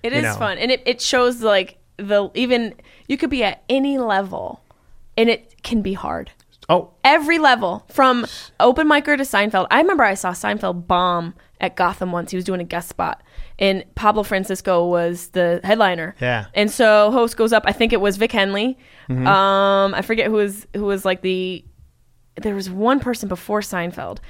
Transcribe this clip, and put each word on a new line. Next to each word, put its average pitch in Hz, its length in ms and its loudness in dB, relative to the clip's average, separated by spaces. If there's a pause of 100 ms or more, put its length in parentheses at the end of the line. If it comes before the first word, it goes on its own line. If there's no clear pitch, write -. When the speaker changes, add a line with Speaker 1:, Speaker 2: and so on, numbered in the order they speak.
Speaker 1:
It 233 100 -4
Speaker 2:
You - 60 0
Speaker 1:
is - 40 0
Speaker 2:
know? - 120 -2
Speaker 1:
fun. 190 240 -4
And 233 120 -2
it, 254 140 0
it 240 160 -2
shows, 247 400 0
like, 202 380 0 (180)
the, 202 380 0
even, 240 400 0 (320)
you 277 100 -2
could 269 140 -2
be 254 120 -2
at - 260 -4
any 269 280 0
level 196 640 -4 (560)
and 226 140 4
it - 320 -10
can 226 180 -2
be 196 120 -4
hard. - 360 -8 (400)
Speaker 2:
Oh. 175 220 0 (120)
Speaker 1:
Every 311 360 4
level, 226 480 2
from 254 400 2 (320)
open 262 280 4
micer 294 300 2
to 269 60 -4
Seinfeld. 208 480 0
I 262 100 6
remember 339 220 4
I 202 100 2
saw 190 200 -4
Seinfeld 185 520 -6
bomb 175 480 0 (260)
at 185 160 -4
Gotham 180 360 -2
once. 175 180 -6
He 185 80 -6
was 180 80 -4
doing 185 160 -4
a 170 40 -8
guest 170 240 -8
spot, - 340 -6 (340)
and 190 260 0 (120)
Pablo 214 280 2
Francisco 190 640 0
was 175 420 -2
the 175 340 0
headliner. 185 580 0
Speaker 2:
Yeah. 120 320 -2
Speaker 1:
And 208 160 0
so 214 420 6
host 233 260 0
goes 226 160 2
up. 214 120 2
I 202 60 2
think 226 200 0
it 214 100 2
was 196 160 0
Vic 226 160 0
Henley. 202 440 0 (320)
Speaker 2:
Mm-hmm. 127 160 -2
Speaker 1:
Um, 196 680 4
I 190 80 -2
forget 226 240 -2
who 220 60 0
was, 208 420 -2
who 208 80 -4
was, 196 200 -2
like, 185 180 -2
the, 185 440 -4 (720)
there 208 180 -6
was 190 160 -8
one 220 300 0
person 233 280 -6
before 208 340 -4
Seinfeld. 175 580 -8 (100)